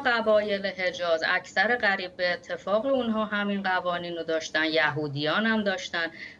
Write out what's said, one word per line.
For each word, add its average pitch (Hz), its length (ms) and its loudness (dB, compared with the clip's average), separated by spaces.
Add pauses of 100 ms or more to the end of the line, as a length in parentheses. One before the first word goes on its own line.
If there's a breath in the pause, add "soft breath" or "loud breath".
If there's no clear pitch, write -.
قبایل 208 600 2
حجاز، 175 640 0
اکثر 190 460 0
قریب 196 400 0
به 180 180 0
اتفاق 190 520 -2
اونها 226 400 0
همین 202 380 -2
قوانین 175 520 -2
رو 165 80 -4
داشتن، 160 400 0
یهودیان 151 840 2
هم 220 180 2
داشتن. 180 440 -2 (320 loud breath)